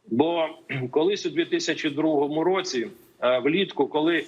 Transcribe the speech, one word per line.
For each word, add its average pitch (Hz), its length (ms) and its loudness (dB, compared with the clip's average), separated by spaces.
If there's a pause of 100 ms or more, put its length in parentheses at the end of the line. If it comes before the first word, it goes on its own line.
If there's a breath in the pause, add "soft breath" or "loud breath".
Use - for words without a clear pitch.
Бо 160 420 2 (200)
<clears throat> 131 220 -4
колись 180 360 0
у 165 40 -2
дві 160 140 -2
тисячі 160 460 -2
другому 151 540 0
році, 170 440 0 (320)
е, 127 180 2
влітку, 151 480 0
коли 156 420 0